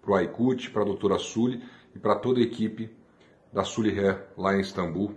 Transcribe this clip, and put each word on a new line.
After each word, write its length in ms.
pro 120
Aykut, 560
pra 140
doutora 340
Sully 440
e 40
pra 160
toda 260
a 20
equipe 520
da 120
Sully 340
Hair 280
lá 180
em 60
Istambul 560